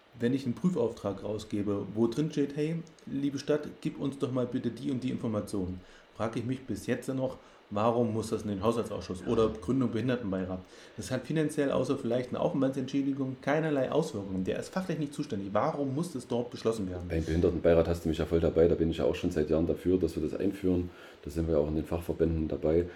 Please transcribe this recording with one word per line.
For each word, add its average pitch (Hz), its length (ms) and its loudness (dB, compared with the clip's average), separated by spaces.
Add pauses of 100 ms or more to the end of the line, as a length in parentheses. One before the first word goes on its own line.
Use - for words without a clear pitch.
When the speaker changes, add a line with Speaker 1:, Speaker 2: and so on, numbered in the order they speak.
(180)
Speaker 1:
wenn 120 160 0
ich 135 100 -2
einen 120 100 -2
Prüfauftrag 117 680 -2
rausgebe, 104 720 -2
wo 113 120 4
drin 151 240 0
steht, 143 260 -2
hey, 160 260 -2 (240)
liebe 139 320 -2
Stadt, 147 300 0 (120)
gib - 180 -4
uns 139 200 -4
doch 123 140 -2
mal 127 140 0
bitte 123 240 -2
die 139 200 -6
und 123 140 -2
die 127 60 -2
Informationen, 101 680 -2 (360)
frage 113 240 -2
ich 110 40 -4
mich 131 220 -6
bis 98 200 -6
jetzt - 220 -2
noch, 131 300 -2 (340)
warum 113 400 4
muss 110 180 -2
das 107 120 -2
in 107 60 -6
den 98 160 -2
Haushaltsausschuss 104 640 -2
oder 113 200 4
Gründung 120 440 0
Behindertenbeirat? 95 640 -2 (380)
Das 110 160 -8
hat 123 120 -2
finanziell 151 460 0
außer 131 260 0
vielleicht 120 340 -2
eine - 100 -4
Aufwandsentschädigung 135 1000 0
keinerlei 147 500 2
Auswirkungen. 98 500 -2
Der - 160 -2
ist - 120 -8
fachlich 185 280 -4
nicht 147 160 -4
zuständig. 98 380 -6
Warum 135 420 0
muss 170 180 -2
das 123 140 -8
dort 120 240 -2
beschlossen 110 400 -2
werden? 90 180 -6
Speaker 2:
Beim 82 160 2
Behindertenbeirat 85 640 6
hast 85 180 0
du 82 40 0
mich 78 100 2
ja 80 80 0
voll 82 140 4
dabei. 82 260 6
Da 85 80 4
bin 82 160 2
ich 80 60 -2
ja 80 80 0
auch 80 100 2
schon 87 160 -2
seit 78 200 2
Jahren 78 180 4
dafür, 90 300 2
dass 80 180 0
wir 80 120 -2
das - 100 -6
einführen. 90 520 0 (340)
Da 78 60 -8
sind 82 160 0
wir 80 80 2
ja 76 60 6
auch 73 80 2
in 78 80 -2
den 78 80 0
Fachverbänden 82 640 0
dabei. 76 480 2